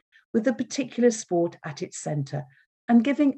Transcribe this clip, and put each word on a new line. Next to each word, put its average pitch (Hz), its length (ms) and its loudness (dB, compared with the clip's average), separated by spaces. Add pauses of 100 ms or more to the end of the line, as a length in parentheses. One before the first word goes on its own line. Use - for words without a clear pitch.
(340)
with 226 140 0
a 254 60 0
particular 240 580 0
sport 170 540 -2
at 151 160 -10
its - 180 -12
centre 147 460 -6 (420)
and 233 160 6
giving 285 340 2